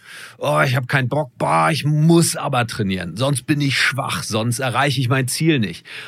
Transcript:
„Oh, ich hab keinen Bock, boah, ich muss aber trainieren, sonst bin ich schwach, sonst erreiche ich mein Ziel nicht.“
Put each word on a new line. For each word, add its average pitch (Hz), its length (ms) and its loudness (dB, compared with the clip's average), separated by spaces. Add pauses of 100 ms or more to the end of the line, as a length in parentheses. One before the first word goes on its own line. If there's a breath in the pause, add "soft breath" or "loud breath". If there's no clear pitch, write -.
(380 loud breath)
„Oh, 147 280 0
ich 127 80 0
hab 127 140 -2
keinen 131 200 0
Bock, 139 280 -2
boah, 160 340 2
ich 156 140 -2
muss 165 520 4
aber 131 300 -2
trainieren, 92 500 -4
sonst 135 280 -2
bin 147 160 0
ich 139 180 0
schwach, - 440 -2
sonst 113 360 -2
erreiche 135 420 0
ich 123 80 0
mein 131 200 0
Ziel 160 300 2
nicht.“ 92 280 -4 (220 loud breath)